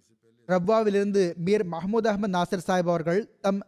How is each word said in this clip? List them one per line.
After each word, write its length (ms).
ரப்வாவிலிருந்து 880
மீர் 320
மஹமூத் 380
அஹமது 240
நாசிர் 360
சாஹிப் 120
அவர்கள் 600
தம் 280